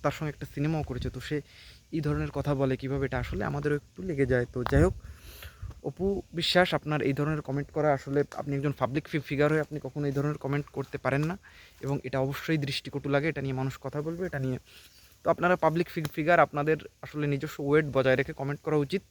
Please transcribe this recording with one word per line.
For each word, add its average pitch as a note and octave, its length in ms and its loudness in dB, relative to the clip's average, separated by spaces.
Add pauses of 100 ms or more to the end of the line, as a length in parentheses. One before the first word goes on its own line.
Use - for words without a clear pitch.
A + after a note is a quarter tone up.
তার D3 100 2
সঙ্গে D#3 160 -4
একটা C#3+ 260 -10
সিনেমাও D3+ 280 0
করেছে। B2+ 280 -4
তো B2+ 100 -10
সে D3 200 -6 (520)
এই E3 80 0
ধরনের D3 300 0
কথা D3 240 0
বলে C3 220 2
কীভাবে, C3+ 300 -2
এটা B2+ 120 -2
আসলে E3+ 260 -4
আমাদেরও D3 320 0
একটু - 260 -10
লেগে C#3+ 240 2
যায়। B2 260 4
তো B2 120 -2
যাই C#3+ 180 6
হোক, F#3 120 4 (880)
অপু F#3+ 400 -2 (100)
বিশ্বাস, F3 420 2
আপনার D3+ 280 -2
এই C#3 100 2
ধরনের D3 300 0
কমেন্ট C#3 280 -4
করা D3+ 220 2
আসলে, C#3 320 0 (120)
আপনি C#3 200 -4
একজন C#3 220 0
পাবলিক C3+ 300 -2
ফি-, D#3 120 -2
ফিগার D3 300 2
হয়ে D#3 100 2
আপনি D3 220 -6
কখনো C#3+ 240 -4
এই C#3 60 0
ধরনের C#3+ 260 0
কমেন্ট C#3+ 280 -2
করতে - 320 -8
পারেন C3+ 260 0
না F3 140 -4 (420)
এবং C#3 240 -2
এটা C3 160 -2
অবশ্যই C#3 380 0
দৃষ্টিকটু C#3 500 -4
লাগে। C#3+ 200 2
এটা C#3+ 140 -4
নিয়ে C3+ 120 -2
মানুষ C3 260 -2
কথা C#3+ 220 -6
বলবে, E3+ 240 -4
এটা D3+ 120 -4
নিয়ে। C3 200 -2 (640)
তো E3+ 60 2
আপনারা F3 260 4
পাবলিক D#3+ 320 2
ফি-, D#3 200 -6
ফিগার, E3 320 4
আপনাদের D3 360 2 (260)
আসলে D3 240 -4
নিজস্ব D3 420 -2
ওয়েট D3+ 240 6
বজায় C3 240 6
রেখে C#3 160 0
কমেন্ট C#3+ 280 -4
করা D3+ 160 0
উচিত D3 340 2